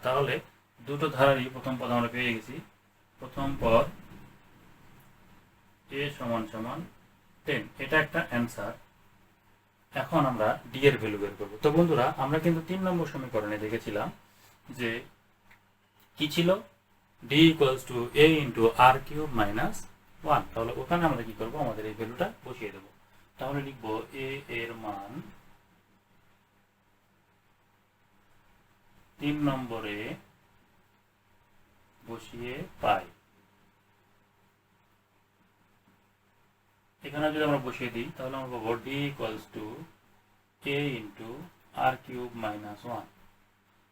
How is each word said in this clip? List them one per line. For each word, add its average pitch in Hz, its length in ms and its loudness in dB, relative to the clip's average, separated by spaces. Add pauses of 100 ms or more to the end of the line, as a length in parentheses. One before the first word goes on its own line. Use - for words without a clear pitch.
তাহলে 131 280 2 (460)
দুটো 143 260 -4 (100)
ধারারই 131 400 6
প্রথম 127 240 -6
পদ 123 160 -4
আমরা 120 200 2
পেয়ে 123 200 0
গেছি। 123 200 -10 (680)
প্রথম 139 260 -6 (160)
পদ 117 220 6 (2250)
a - 20 -2 (160)
সমান 117 340 -2
সমান 113 280 -8 (680)
টেন, 143 160 -2 (220)
এটা 156 200 0
একটা 165 160 -4 (120)
অ্যান্সার। 117 420 -2 (1200)
এখন 143 280 2 (100)
আমরা 107 160 2 (240)
ডি 131 180 -8
এর 123 120 6
ভ্যালু 107 200 -2
বের 98 180 -2
করবো। 104 240 -10
তো 151 40 4 (100)
বন্ধুরা, 156 280 6 (180)
আমরা 143 220 0
কিন্তু 165 240 2
তিন 190 180 -2
নম্বর 170 240 0
সমীকরণে 110 540 -4
দেখেছিলাম 107 420 -4 (720)
যে 120 100 -2 (1300)
কি 156 80 0 (100)
ছিল, 175 140 4 (800)
d - 20 -8 (180)
equals 135 400 4
to 123 80 -4 (260)
a - 20 12 (180)
into 113 200 2 (300)
r - 20 0 (120)
cube 151 320 -4
minus 107 380 0 (560)
one। 110 200 4
তাহলে 113 180 -2 (100)
ওখানে 170 280 2
আমরা 120 180 0
কি 113 120 -10
করবো? 113 160 -6 (100)
আমাদের 107 240 -4
এই 107 100 -8
ভ্যালুটা 123 280 -4 (180)
বসিয়ে 113 300 -10
দেবো। 95 140 -20 (500)
তাহলে 139 280 -4
লিখবো 135 260 -8 (320)
a 135 40 -6 (300)
এর 117 120 -8 (120)
মান 101 280 -8 (4000)
তিন 147 160 0 (140)
নম্বরে 113 480 -4 (2000)
বসিয়ে 117 500 -10 (300)
পাই। - 220 2 (4000)
এখানে 147 300 -2
যদি 151 140 2
আমরা 139 200 2
বসিয়ে 120 280 -6
দিই, 117 220 -4
তাহলে 131 220 -6
আমরা 131 160 -8
পাবো 113 160 -4 (140)
d - 20 -12 (220)
equals 113 340 -8 (120)
to 107 100 -8 (960)
a 143 180 -2 (200)
into 107 300 -14 (600)
r - 20 -2 (120)
cube 123 380 -10
minus 104 380 -8 (160)
one। - 120 -14 (840)